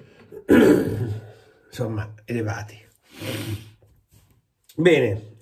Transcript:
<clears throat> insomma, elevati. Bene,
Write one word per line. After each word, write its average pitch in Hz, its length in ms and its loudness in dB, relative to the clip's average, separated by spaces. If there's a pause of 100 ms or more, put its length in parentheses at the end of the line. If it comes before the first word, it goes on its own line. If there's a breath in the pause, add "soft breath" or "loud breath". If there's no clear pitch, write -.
(460 loud breath)
<clears throat> - 1200 0
insomma, 107 460 -8 (100)
elevati. 107 640 -8 (1900 loud breath)
Bene, 156 680 0